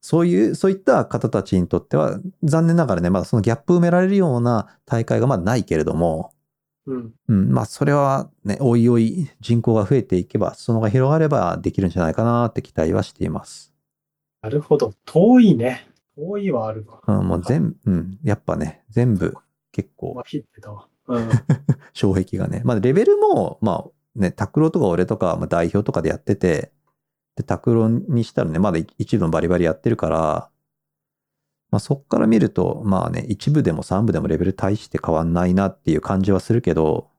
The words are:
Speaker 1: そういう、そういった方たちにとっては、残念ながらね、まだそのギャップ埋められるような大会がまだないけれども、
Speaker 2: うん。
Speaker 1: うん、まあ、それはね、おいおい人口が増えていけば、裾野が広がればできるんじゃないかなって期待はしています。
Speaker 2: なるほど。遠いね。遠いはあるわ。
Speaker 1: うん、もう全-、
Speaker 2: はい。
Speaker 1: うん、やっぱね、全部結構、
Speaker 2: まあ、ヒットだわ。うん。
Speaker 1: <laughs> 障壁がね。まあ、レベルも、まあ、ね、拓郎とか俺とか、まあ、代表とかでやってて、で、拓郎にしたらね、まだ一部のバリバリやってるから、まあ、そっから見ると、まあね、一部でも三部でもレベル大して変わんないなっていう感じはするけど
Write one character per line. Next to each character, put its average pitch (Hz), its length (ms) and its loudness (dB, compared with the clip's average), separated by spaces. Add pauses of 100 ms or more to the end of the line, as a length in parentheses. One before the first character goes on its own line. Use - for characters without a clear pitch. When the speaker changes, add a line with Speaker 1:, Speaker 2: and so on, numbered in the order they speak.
Speaker 1:
そ - 180 0
う 170 80 2
い 185 220 2
う、 175 60 -4
そ 190 140 0
う - 20 0
い 190 40 0
っ - 20 -14
た 202 280 2
方 - 240 -4
た 98 140 -2
ち 95 160 0
に 87 80 0
と 90 120 0
っ - 60 -12
て - 120 -2
は、 - 220 0 (240)
残 160 240 2
念 165 80 2
な 170 100 2
が 104 100 0
ら 85 60 -2
ね、 90 80 0
ま 95 100 2
だ 85 60 -4
そ - 100 -2
の 110 60 2
ギ 117 100 2
ャ 117 40 0
ッ - 80 -16
プ 175 140 2
埋 - 40 4
め 170 100 4
ら 180 100 4
れ 185 60 2
る 196 80 0
よ 165 220 2
う 120 40 0
な 120 440 -2
大 117 180 -2
会 113 160 0
が 117 80 2
ま 120 100 2
だ 85 60 -4
な 110 140 0
い 101 80 -2
け 85 100 -2
れ 78 80 2
ど 78 100 -2
も、 80 400 -2 (520)
Speaker 2:
う 135 120 -8
ん。 113 160 -14 (140)
Speaker 1:
う 117 60 2
ん、 104 180 2
ま 127 120 0
あ、 - 20 -6
そ - 180 -6
れ 143 80 2
は 139 380 0 (160)
ね、 101 160 -4
お 120 160 2
い 117 100 4
お 120 100 4
い 117 320 0 (120)
人 117 200 0
口 117 120 0
が 107 120 2
増 139 120 2
え 123 60 0
て - 140 -2
い 90 80 -2
け - 120 -6
ば、 104 180 -2
裾 - 180 -4
野 113 60 0
が 110 100 0
広 131 220 2
が 160 80 2
れ 156 80 2
ば 95 300 0
で - 140 -4
き - 100 -2
る 95 60 0
ん - 40 0
じ 92 80 -4
ゃ 90 40 2
な 80 60 0
い 78 40 -4
か 113 100 -2
な 120 220 2
っ 113 80 -4
て - 80 -6
期 - 120 -18
待 80 200 0
は 101 100 0
し - 80 -10
て - 140 -8
い 87 40 -4
ま - 140 -8
す。 - 300 -20 (680)
Speaker 2:
な 110 80 -10
る 143 120 -2
ほ - 160 0
ど。 110 160 -2 (120)
遠 233 360 6
い 196 140 8
ね。 123 300 -4 (300)
遠 180 220 -8
い 196 140 -4
は 117 160 -2
あ 110 60 -8
る 107 140 -12
わ。 - 180 -20
Speaker 1:
う 98 180 0
ん、 92 40 -2
も 87 100 0
う 87 60 -6
全-、 147 200 0
Speaker 2:
は 57 60 -2
い。 - 40 -10 (120)
Speaker 1:
う 104 60 0
ん、 92 320 -4
や 104 120 0
っ - 60 -16
ぱ 85 140 -4
ね、 76 340 -8
全 120 260 0
部 87 200 -2 (380)
結 - 240 -8
構、 - 180 -10
Speaker 2:
ま 123 60 -12
あ、 - 40 -12
ヒ - 120 -10
ッ 143 60 -8 (120)
ト 104 60 -20
だ 104 100 -18
わ。 104 160 -20 (200)
う 120 120 -2
ん。 113 100 -6 (300)
Speaker 1:
<laughs> - 340 -4
障 95 320 0
壁 - 120 -8
が 92 100 -4
ね。 - 160 -6
ま 123 120 0
あ、 107 40 0
レ 120 140 2
ベ 196 100 4
ル 403 140 4
も、 370 440 0
ま 92 240 -2
あ、 - 340 -20
ね、 92 120 0
拓 - 300 -2
郎 160 100 2
と 180 80 -2
か 123 80 2
俺 90 180 0
と 101 120 -4
か、 85 180 -2
ま 85 80 -6
あ、 82 40 -6
代 85 260 0
表 101 100 0
と - 80 -4
か 85 100 -2
で 82 80 0
や - 60 -2
っ - 40 -12
て - 180 -2
て、 82 340 -2 (680)
で、 - 40 -4
拓 104 300 -2
郎 113 140 2
に 120 380 -2
し - 80 -20
た - 100 -2
ら 87 60 -2
ね、 80 100 -4
ま 95 140 2
だ 80 60 0 (180)
一 - 200 -2
部 98 60 2
の 82 80 0
バ 80 80 0
リ 82 80 -2
バ 87 100 2
リ 87 60 2
や 82 80 2
っ - 80 -6
て - 100 -2
る 117 60 2
か - 140 -4
ら、 80 400 -2 (1200)
ま - 60 0
あ、 - 20 2
そ - 160 -2
っ 139 100 -16
か - 140 -2
ら - 80 2
見 226 100 4
る 139 120 2
と、 90 340 -4
ま 95 220 0
あ 80 40 -4
ね、 82 200 -6
一 104 200 -4
部 147 140 2
で - 80 2
も 160 100 -4
三 98 240 -2
部 113 60 0
で - 80 0
も - 80 -4
レ 80 100 0
ベ 87 100 0
ル 95 60 -2
大 101 220 -2
し - 140 -14
て 78 140 -20
変 82 120 0
わ 80 80 0
ん 82 80 -2
な 87 160 0
い 90 60 2
な 98 140 2
っ 95 120 -8
て - 120 -2
い 78 40 2
う 76 60 -2
感 95 200 -2
じ 98 120 2
は 92 80 2
す - 100 -4
る 117 100 2
け 87 120 0
ど 78 340 0 (120)